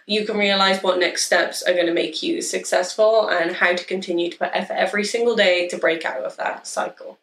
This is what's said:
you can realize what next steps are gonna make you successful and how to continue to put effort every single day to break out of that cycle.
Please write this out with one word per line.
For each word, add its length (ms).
you 180
can 120
realize 460
what 160
next 260
steps 380
are 100
gonna 200
make 280
you 200
successful 880
and 260
how 180
to 120
continue 440
to 80
put 160
effort 220
every 300
single 320
day 320
to 80
break 280
out 180
of 120
that 320
cycle. 560